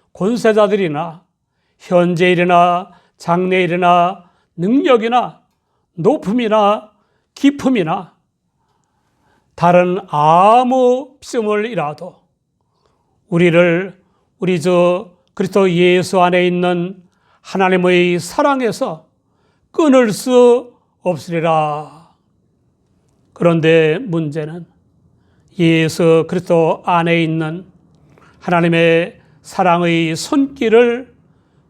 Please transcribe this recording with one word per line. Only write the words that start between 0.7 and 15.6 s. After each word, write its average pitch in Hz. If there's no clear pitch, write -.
현재일이나 175
장래일이나 180
능력이나 233
높음이나 214
깊음이나 220
다른 180
아무 247
피조물이라도 208
우리를 175
우리 180
주 180
그리스도 190